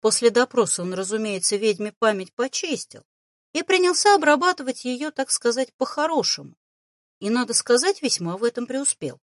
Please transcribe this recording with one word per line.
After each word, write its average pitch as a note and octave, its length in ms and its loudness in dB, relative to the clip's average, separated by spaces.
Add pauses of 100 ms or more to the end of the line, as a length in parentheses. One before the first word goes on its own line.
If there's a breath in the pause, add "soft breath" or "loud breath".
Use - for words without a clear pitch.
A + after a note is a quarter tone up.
После A3+ 300 2
допроса A#3 520 0
он, F3+ 120 -6
разумеется, G3+ 640 -4
ведьме G#3 420 -2
память G#3 360 -2
почистил C4 680 -6 (480)
и D#4+ 100 -2
принялся F#4 520 4
обрабатывать D4+ 720 2
ее, B3+ 260 -4
так C4+ 200 -6
сказать, A#3+ 440 -2
по-хорошему. C4 800 -2 (640)
И, G3 100 -4
надо A#3 240 -2
сказать, C#4 480 2
весьма F3+ 340 -2
в G#3 80 -4
этом A#3+ 220 -2
преуспел. B3 640 -6